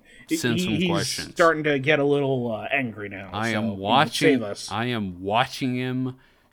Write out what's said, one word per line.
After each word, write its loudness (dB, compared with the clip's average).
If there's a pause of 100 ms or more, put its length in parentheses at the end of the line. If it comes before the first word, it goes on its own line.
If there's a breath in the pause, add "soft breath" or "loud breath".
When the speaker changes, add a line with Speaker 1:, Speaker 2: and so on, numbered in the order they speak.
(100)
Speaker 1:
<laughs> -20
He, 0
Speaker 2:
send 0
some -2
Speaker 1:
he, 0
he's 0
Speaker 2:
questions. -2
Speaker 1:
starting 4
to 2
get 2
a 2
little, 2
uh, -6
angry -4
now, -12
Speaker 2:
I 0
Speaker 1:
so, 0
Speaker 2:
am 0
Speaker 1:
you -2
know, -6
Speaker 2:
watching, 4
Speaker 1:
save -2
us. -8
Speaker 2:
I 0
am -4
watching 0
him -4 (360 soft breath)